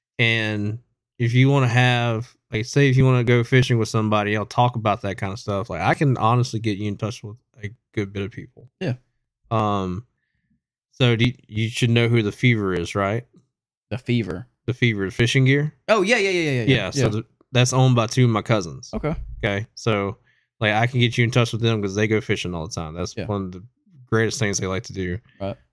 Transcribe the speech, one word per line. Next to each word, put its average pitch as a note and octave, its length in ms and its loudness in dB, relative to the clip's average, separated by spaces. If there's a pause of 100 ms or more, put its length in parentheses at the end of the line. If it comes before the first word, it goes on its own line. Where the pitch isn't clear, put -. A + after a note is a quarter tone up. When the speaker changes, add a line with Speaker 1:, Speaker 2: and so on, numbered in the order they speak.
(180)
Speaker 1:
and A2 600 0 (400)
if A#2 160 0
you C3 140 6
wanna C#3 200 2
have, A#2+ 680 0 (180)
like, A2 140 -4
say C#3+ 220 4
if B2+ 80 4
you C3 80 6
wanna B2+ 200 4
go A#2+ 200 4
fishing B2 340 4
with A2 100 0
somebody, G#2+ 480 0
I'll G#2 100 -4
talk B2 300 0
about G#2+ 260 -2
that G2 140 -6
kind G2 160 -6
of G#2+ 60 -10
stuff. G2 320 -6
Like, D#2+ 120 -8
I C3 120 2
can C#3+ 220 2
honestly A#2+ 440 0
get G#2 180 -2
you G#2 100 -4
in G2+ 80 -6
touch - 260 -8
with G#2+ 140 -16 (260)
a G2+ 80 -10 (220)
good G2+ 200 -4
bit G2+ 120 -6
of G2 60 -8
people. - 400 -20 (100)
Speaker 2:
Yeah. D3 140 -2 (560)
Speaker 1:
Um, G#2 560 -4 (840)
so A#2+ 260 2
do A#2 100 2
you, B2 80 -2 (140)
you A2 200 -4
should A#2+ 220 0
know A#2 180 2
who A#2 140 2
the G2+ 100 -2
Fever G#2+ 420 0
is, E2+ 200 -4
right? G2+ 320 -2 (640)
Speaker 2:
The G2+ 80 -6
Fever? A2+ 480 -4 (200)
Speaker 1:
The - 80 -4
Fever, G#2+ 320 0
the F2+ 40 -4
fishing C3 340 2
gear? C#3+ 300 2 (140)
Speaker 2:
Oh, G#3 140 4
yeah, A#3 140 2
yeah, G3 140 0
yeah, E3+ 200 -2
yeah, B2+ 120 -2
yeah. C3 140 4
Speaker 1:
Yeah, F#2+ 140 -4
so C#3 120 -4
Speaker 2:
Yeah. A#2+ 60 2
Speaker 1:
the, G#2+ 160 -4 (280)
that's B2 200 4
owned C3 240 4
by A2+ 100 2
two B2+ 180 2
of A#2+ 60 4
my G#2 120 0
cousins. E2+ 520 -4
Speaker 2:
Okay. - 200 -4 (300)
Speaker 1:
Okay, G2+ 300 -2
so, G2+ 440 -2 (420)
like, G#2+ 120 2
I A2 140 2
can B2 140 -2
get A#2+ 180 2
you A#2+ 60 4
in A2+ 60 0
touch A#2+ 220 2
with G#2+ 80 -4
them A2+ 220 0
'cause F#2+ 120 -4
they G#2 140 2
go G#2+ 120 2
fishing F2+ 340 -4
all D#2+ 120 -6
the A#2 80 -14
time. D#2+ 200 -8
That's F2 220 -8
Speaker 2:
Yeah. F#2+ 100 -8
Speaker 1:
one G2+ 200 -4
of F2+ 60 -12
the F#2 100 -16 (440)
greatest A2 320 0
things G2+ 200 -2
they F#2+ 80 -6
like F#2 180 -6
to - 80 -18
do. F#2 260 -6 (220)
Speaker 2:
Right. G2 160 -8 (160)